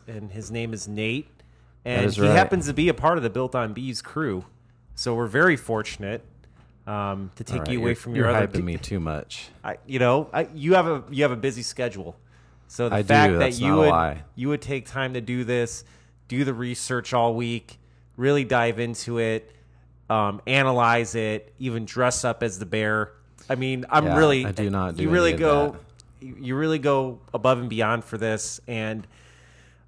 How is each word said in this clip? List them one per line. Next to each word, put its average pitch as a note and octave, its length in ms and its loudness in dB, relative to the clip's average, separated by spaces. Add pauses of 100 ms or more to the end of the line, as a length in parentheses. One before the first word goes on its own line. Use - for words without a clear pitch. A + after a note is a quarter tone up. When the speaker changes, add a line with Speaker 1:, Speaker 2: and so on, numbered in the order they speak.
Speaker 1:
and G#2+ 240 -14
his G2+ 180 -12
name A#2 240 -6
is G2+ 140 -12
Nate. A2 400 -4 (560)
Speaker 2:
That A#2+ 60 -8
Speaker 1:
And B2 160 2
Speaker 2:
is G2 100 2
Speaker 1:
he G#2 60 0
Speaker 2:
right. G#2 100 6
Speaker 1:
happens F3+ 360 4
to C#3+ 60 -4
be D3+ 140 2
a D#3+ 60 4
part D#3+ 240 2
of C#3+ 60 -2
the A#2 60 0
Built B2+ 260 -4
on A2+ 200 -2
Beavs B2+ 260 -8
crew. G#2+ 440 -4 (500)
So A#2+ 200 -2
we're A#2 120 -2
very D3 300 4
fortunate, G#2+ 680 -6 (640)
um, G2+ 480 -6
to - 80 -12
take - 100 -8
Speaker 2:
All E2 100 -2
right, D#2 100 -4
Speaker 1:
you B2 60 -2
away A#2 100 0
Speaker 2:
you're, A#2+ 60 0
Speaker 1:
from A#2+ 200 -10
Speaker 2:
you're A#2 120 4
Speaker 1:
your A#2+ 80 4
other G#2 120 2
Speaker 2:
hyping - 60 -6
Speaker 1:
du- F2 100 0
Speaker 2:
me E2+ 140 -4
too F#2+ 240 -4
much. - 480 -8 (160)
Speaker 1:
I, - 200 -8
you C3 140 -4
know, B2+ 320 4
I, E3 220 -2
you D#3+ 220 4
have F3 120 4
a, D3 220 -2
you C#3 140 0
have C3+ 100 4
a A#2+ 40 -4
busy A#2+ 240 -4
schedule. G2 540 -6 (540)
So A#2+ 180 -2
the G#2+ 80 0
Speaker 2:
I G#2 60 2
do, G2+ 80 0
Speaker 1:
fact C#3+ 240 8
that E2+ 60 4
Speaker 2:
that's A#2+ 200 2
Speaker 1:
you B2 80 0
Speaker 2:
not - 80 4
a - 40 6
Speaker 1:
would, D3+ 100 8
Speaker 2:
lie. D#2 340 2 (120)
Speaker 1:
you B2 120 -6
would D3 140 -2
take C3+ 260 -8
time C3 280 -6
to B2 60 -4
do B2 220 -4
this, A#2+ 400 -2 (460)
do F#2+ 160 0
the C3 80 -2
research B2 600 -4
all A#2 220 4
week, A#2 440 -6 (360)
really C#3 300 2
dive A#2 340 2
into A#2 380 -4
it, A2+ 320 -2 (600)
um, G#2 360 0
analyze A#2+ 680 2
it, G#2+ 440 -4
even A#2 260 -6
dress B2 380 0
up A#2+ 200 -2
as F#2+ 160 -4
the G#2 60 -8
bear. G#2+ 480 -2 (360)
I C3+ 60 0
mean, C3 340 -4
I'm D3+ 160 4
Speaker 2:
Yeah, E3+ 120 4
Speaker 1:
really, C#3+ 280 6
Speaker 2:
I G#2 60 -4
do G2+ 180 -2
not F#2 300 -2
Speaker 1:
you D#3 80 0
Speaker 2:
do - 40 2
Speaker 1:
really E3+ 220 4
Speaker 2:
any - 20 0
of E3 40 -4
Speaker 1:
go, D3 320 4
Speaker 2:
that. - 80 -16 (480)
Speaker 1:
you, B2+ 120 -16
you C3 160 -4
really D#3 220 0
go C3+ 440 0 (120)
above B2 260 2
and B2 100 -4
beyond A2 340 0
for - 140 -10
this, G#2+ 500 -4
and A2 400 -8 (800)